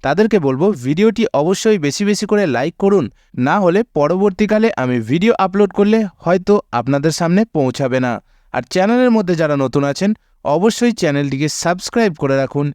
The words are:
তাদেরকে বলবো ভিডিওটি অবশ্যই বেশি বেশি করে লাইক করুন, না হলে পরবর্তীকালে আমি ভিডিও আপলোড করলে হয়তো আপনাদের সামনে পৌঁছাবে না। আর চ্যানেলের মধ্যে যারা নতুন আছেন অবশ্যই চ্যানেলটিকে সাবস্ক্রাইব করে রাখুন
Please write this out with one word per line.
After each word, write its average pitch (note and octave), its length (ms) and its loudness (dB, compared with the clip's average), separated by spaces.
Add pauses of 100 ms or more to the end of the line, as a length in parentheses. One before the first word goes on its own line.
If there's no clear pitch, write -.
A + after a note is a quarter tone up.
তাদেরকে G3+ 420 2
বলবো C3+ 200 0 (200)
ভিডিওটি G#3 380 2 (160)
অবশ্যই G3 460 0
বেশি C#3+ 240 -2
বেশি G#3 200 -2
করে G#3 140 2 (120)
লাইক D3 180 -2 (100)
করুন, G3 200 4 (420)
না D3+ 80 2 (100)
হলে F3+ 160 2 (180)
পরবর্তীকালে G3+ 680 2 (140)
আমি B2+ 140 0 (140)
ভিডিও F3+ 220 2 (120)
আপলোড G3 340 0
করলে G#3 200 2 (260)
হয়তো F#3 300 2 (260)
আপনাদের C#3 400 0
সামনে F3 200 2 (160)
পৌঁছাবে C3 500 -2
না। A#2+ 60 -2 (420)
আর C3 80 -2 (100)
চ্যানেলের A#3 440 2
মধ্যে F#3 240 0
যারা D3 240 0
নতুন C3+ 180 0 (100)
আছেন F#3+ 180 -2 (340)
অবশ্যই G#3+ 560 0
চ্যানেলটিকে C#3+ 480 -2 (140)
সাবস্ক্রাইব F#3 500 -2 (100)
করে C3+ 200 0
রাখুন C#3+ 320 -4